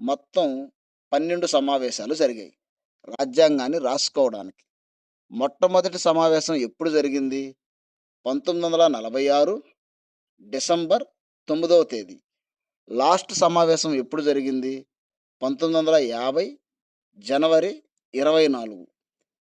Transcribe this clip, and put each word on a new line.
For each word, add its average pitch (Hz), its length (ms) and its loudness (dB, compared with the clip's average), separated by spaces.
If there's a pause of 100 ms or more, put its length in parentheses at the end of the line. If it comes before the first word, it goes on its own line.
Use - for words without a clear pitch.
మొత్తం 139 720 -2 (420)
పన్నెండు 170 340 0
సమావేశాలు 135 680 -2
జరిగాయి 120 420 -2 (520)
రాజ్యాంగాన్ని 139 680 2
రాసుకోవడానికి. 123 840 -2 (680)
మొట్టమొదటి 180 680 0
సమావేశం 160 560 2
ఎప్పుడు 139 360 -4
జరిగింది? 135 680 -2 (680)
పంతొమ్మిది 170 400 -2
వందల 165 200 4
నలభై 127 420 -2
ఆరు 147 340 2 (800)
డిసెంబర్ 170 640 -2 (440)
తొమ్మిదవ 165 340 4
తేదీ. 104 380 -10 (680)
లాస్ట్ 147 420 2
సమావేశం 165 600 2
ఎప్పుడు 135 280 -4
జరిగింది? 135 640 -2 (560)
పంతొమ్మిది 160 360 -2
వందల 160 160 2
యాభై 143 640 -2 (580)
జనవరి 160 640 0 (320)
ఇరవై 151 340 2
నాలుగు. 110 380 -6 (540)